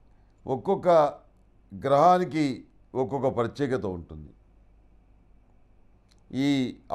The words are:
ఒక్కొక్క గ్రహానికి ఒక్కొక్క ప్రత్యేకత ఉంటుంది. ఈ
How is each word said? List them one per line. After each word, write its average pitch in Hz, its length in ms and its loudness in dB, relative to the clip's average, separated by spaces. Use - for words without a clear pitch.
ఒక్కొక్క 175 420 -2
గ్రహానికి 151 760 2
ఒక్కొక్క 135 260 -2
ప్రత్యేకత 120 480 -2
ఉంటుంది. 80 460 -10
ఈ 135 160 -2